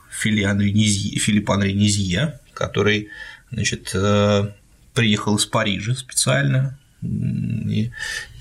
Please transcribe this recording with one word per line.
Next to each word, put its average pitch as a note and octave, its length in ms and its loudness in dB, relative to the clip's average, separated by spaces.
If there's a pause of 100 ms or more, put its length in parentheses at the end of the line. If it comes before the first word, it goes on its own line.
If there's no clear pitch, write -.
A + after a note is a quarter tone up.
(120)
Фили G#2+ 320 0
Анри G2+ 280 2
Низи-, G2+ 480 2
Филипп G#2 320 2
Анри G2+ 200 2
Низье, G2+ 720 0 (120)
который, G#2 540 0 (420)
значит, - 440 -4
э, G2+ 580 4 (420)
приехал G#2 440 2
из - 80 0
Парижа G#2+ 500 -2
специально, - 800 0 (240)
м, - 680 -2
и G#2+ 220 0 (500)